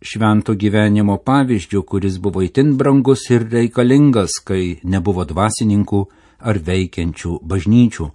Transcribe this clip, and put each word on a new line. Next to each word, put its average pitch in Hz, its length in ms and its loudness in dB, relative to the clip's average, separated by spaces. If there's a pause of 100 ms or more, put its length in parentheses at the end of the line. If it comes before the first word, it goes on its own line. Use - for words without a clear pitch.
švento 107 480 0
gyvenimo 104 640 2
pavyzdžiu, 120 720 -2
kuris 95 320 -4
buvo 95 240 -2
itin 135 320 2
brangus 135 560 2
ir 113 160 2
reikalingas, 120 960 2
kai 90 400 -4
nebuvo 92 400 -2
dvasininkų 101 800 0 (400)
ar 107 160 -2
veikiančių 85 800 -4
bažnyčių, 98 760 0